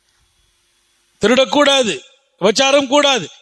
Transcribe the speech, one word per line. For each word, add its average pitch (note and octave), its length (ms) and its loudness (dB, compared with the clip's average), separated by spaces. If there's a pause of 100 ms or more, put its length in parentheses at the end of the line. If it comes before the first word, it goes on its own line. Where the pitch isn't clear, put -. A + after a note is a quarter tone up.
(1200)
திருடக்கூடாது, C4 800 0 (400)
விபச்சாரம் C4+ 460 0
கூடாது, C4 420 0 (120)